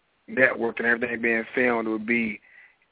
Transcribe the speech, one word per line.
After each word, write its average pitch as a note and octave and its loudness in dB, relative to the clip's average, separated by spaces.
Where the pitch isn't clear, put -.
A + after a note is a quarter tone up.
network A2+ 2
and A#2 -2
everything A#2 -2
being A2+ 0
filmed A#2 2
would A2 -4
be A2+ -2